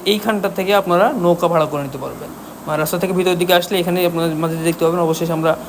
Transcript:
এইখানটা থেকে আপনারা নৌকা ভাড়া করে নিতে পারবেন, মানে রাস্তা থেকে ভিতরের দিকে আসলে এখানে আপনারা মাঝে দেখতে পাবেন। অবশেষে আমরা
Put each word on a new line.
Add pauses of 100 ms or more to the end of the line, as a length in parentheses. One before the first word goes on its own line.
এইখানটা
থেকে
আপনারা
নৌকা
ভাড়া
করে
নিতে
পারবেন, (380)
মানে
রাস্তা
থেকে
ভিতরের
দিকে
আসলে
এখানে
আপনারা
মাঝে
দেখতে
পাবেন।
অবশেষে
আমরা (120)